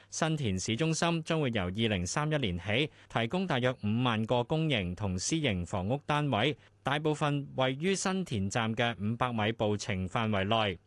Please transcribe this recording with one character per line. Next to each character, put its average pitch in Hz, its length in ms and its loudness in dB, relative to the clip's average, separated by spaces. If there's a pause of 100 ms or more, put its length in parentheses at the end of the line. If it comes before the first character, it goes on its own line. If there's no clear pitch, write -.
(100)
新 160 260 0
田 107 220 0
市 107 160 -2
中 160 180 0
心 165 300 2
將 160 180 0
會 139 100 2
由 104 160 0
二 90 40 -2
零 104 340 0
三 151 240 -2
一 156 100 2
年 95 200 0
起 107 320 -2 (180)
提 117 200 0
供 185 180 -2
大 131 140 0
約 127 100 2 (140)
五 110 180 2
萬 113 240 2
個 123 160 2
公 156 240 0
營 98 300 0
同 95 200 -2
私 120 200 -2
營 107 280 0
房 92 240 -4
屋 127 80 0 (100)
單 147 260 0
位， 120 260 2 (240)
大 139 160 0
部 156 160 0
分 143 400 0
位 131 260 0
於 190 140 2
新 185 300 -2
田 101 260 -2
站 113 240 0
嘅 120 240 0
五 104 160 -2
百 123 180 -2
米 110 200 2
步 107 240 0
程 95 320 -2
範 113 200 0
圍 101 140 2
內。 104 440 2